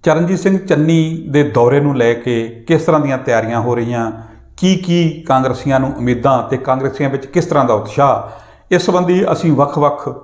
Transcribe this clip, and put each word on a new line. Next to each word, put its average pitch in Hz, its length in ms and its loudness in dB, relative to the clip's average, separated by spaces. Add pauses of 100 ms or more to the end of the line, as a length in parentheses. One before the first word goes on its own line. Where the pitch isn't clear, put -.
ਚਰਨਜੀਤ 170 360 2
ਸਿੰਘ 196 200 2
ਚੰਨੀ 160 680 0
ਦੇ 143 200 4
ਦੌਰੇ 123 300 4
ਨੂੰ 143 180 0
ਲੈ 117 160 2
ਕੇ 117 340 -2 (200)
ਕਿਸ 160 160 2
ਤਰ੍ਹਾਂ 156 180 2
ਦੀਆਂ 135 160 -2
ਤਿਆਰੀਆਂ 117 440 0
ਹੋ 120 140 0
ਰਹੀਆਂ, 117 360 -4 (460)
ਕੀ 185 180 2
ਕੀ 170 340 0 (180)
ਕਾਂਗਰਸੀਆਂ 131 520 0
ਨੂੰ 135 180 -2
ਉਮੀਦਾਂ 123 460 0
ਤੇ 131 140 -4
ਕਾਂਗਰਸੀਆਂ 135 520 -2
ਵਿੱਚ 131 160 -6
ਕਿਸ 165 200 -2
ਤਰ੍ਹਾਂ 143 200 0
ਦਾ 120 80 2
ਉਤਸ਼ਾਹ, 110 1000 -2
ਇਸ 175 100 0
ਸੰਬੰਧੀ 180 460 2
ਅਸੀਂ 170 200 0
ਵੱਖ-ਵੱਖ 143 560 0 (160)